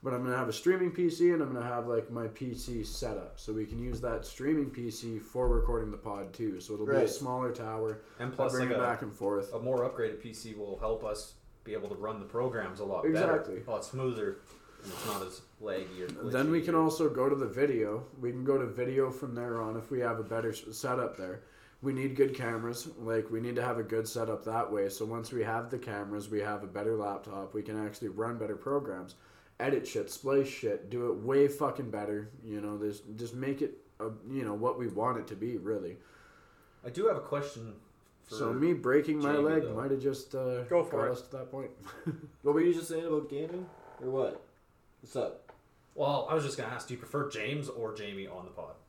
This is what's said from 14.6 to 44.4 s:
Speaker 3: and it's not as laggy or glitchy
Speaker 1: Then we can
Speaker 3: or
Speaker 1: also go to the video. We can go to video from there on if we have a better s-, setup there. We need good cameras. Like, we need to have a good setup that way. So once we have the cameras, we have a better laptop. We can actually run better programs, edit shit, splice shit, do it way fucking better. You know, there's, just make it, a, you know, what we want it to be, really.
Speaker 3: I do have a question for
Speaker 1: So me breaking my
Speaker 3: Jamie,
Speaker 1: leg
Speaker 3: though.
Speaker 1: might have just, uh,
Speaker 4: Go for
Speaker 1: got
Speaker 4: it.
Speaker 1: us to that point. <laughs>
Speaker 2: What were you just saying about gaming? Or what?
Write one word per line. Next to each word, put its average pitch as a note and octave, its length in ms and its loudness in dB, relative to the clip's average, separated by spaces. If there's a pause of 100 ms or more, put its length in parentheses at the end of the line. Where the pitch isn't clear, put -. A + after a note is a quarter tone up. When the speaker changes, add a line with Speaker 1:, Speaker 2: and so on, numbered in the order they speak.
Speaker 3:
and G2 100 -10
it's G2+ 140 -8
not G2+ 160 -2
as F#2 180 -10 (220)
laggy F#2 400 -4
or F2+ 60 -4
glitchy A#2+ 240 -4
Speaker 1:
Then C#3 180 4
we E3 100 6
can E3 140 0
Speaker 3:
or D#3+ 80 8
Speaker 1:
also D#3 260 4
go C3 220 4
to C#3+ 40 6
the C3+ 120 0
video. A2+ 580 2 (160)
We A#2+ 100 0
can B2+ 140 -4
go C3+ 140 6
to B2+ 80 2
video B2+ 440 2
from B2+ 240 -6
there A#2+ 280 -2
on A2 160 -2
if A2 120 -8
we C3 100 0
have A#2 200 2
a - 20 -2
better A2+ 280 0
s-, - 220 -6
setup B2 440 -2
there. F#2 240 -8 (400)
We C3+ 140 -2
need C3 200 -2
good C3+ 200 6
cameras. A#2 540 -4 (100)
Like, A2 320 0
we A2 100 0
need B2 160 -2
to A#2+ 60 2
have B2 160 0
a A2 40 0
good A2 240 0
setup A2 380 -2
that A2+ 260 0
way. G2+ 200 2
So G#2+ 160 -4
once A#2 260 -6
we A#2+ 120 0
have A#2 260 -2
the B2+ 80 -4
cameras, G#2 500 -6
we G#2 120 0
have G#2 220 -2
a G2 40 -8
better G#2 280 0
laptop. G2+ 600 -4
We G#2+ 80 -2
can G#2+ 240 -4
actually G#2 220 -6
run A2+ 280 -2
better G#2+ 200 -4
programs, F#2+ 580 -4 (460)
edit C3 260 2
shit, - 240 -2
splice C3+ 380 4
shit, G#2 420 -2
do A#2+ 200 -2
it - 40 4
way C3+ 320 6
fucking C#3 420 0
better. G#2 400 -2 (160)
You G#2+ 160 -6
know, G#2 160 -4
there's, G#2 260 -4 (140)
just A#2 200 -8
make C3+ 260 -2
it, - 160 -2 (220)
a, G#2+ 60 -4 (220)
you C3+ 160 -2
know, G#2 80 -2
what A2 280 0
we A#2 80 -2
want A2 300 0
it G#2+ 100 -8
to G#2 80 -8
be, A2 220 -2
really. F#2 380 -2 (880)
Speaker 3:
I B2+ 60 -8
do F3+ 160 2
have A3+ 100 6
a - 40 -4
question B2 520 -4 (520)
for - 100 -14
Speaker 1:
So A2+ 180 0
me D3 200 4
breaking D3 500 4
my C#3+ 140 4
Speaker 3:
Jamie, C#3+ 80 6
Speaker 1:
leg D#3 180 4
Speaker 3:
though. - 120 -2
Speaker 1:
might C3+ 180 0
have C3+ 80 2
just, C3+ 340 -2
uh, B2+ 300 0
Speaker 4:
Go E3+ 180 4
for - 140 -2
Speaker 1:
got - 100 4
Speaker 4:
it. B2+ 60 0
Speaker 1:
us B2 100 -4
to - 140 -16
that C3 160 -8
point. C3+ 180 -6 (340)
<laughs> - 380 -6
Speaker 2:
What D3 140 6
were D#3+ 60 8
you F3 120 8
just D#3+ 140 -4
saying E3 180 -2
about D3+ 240 2
gaming? E3 360 -4 (360)
Or B2+ 80 -2
what? C3 320 0 (600)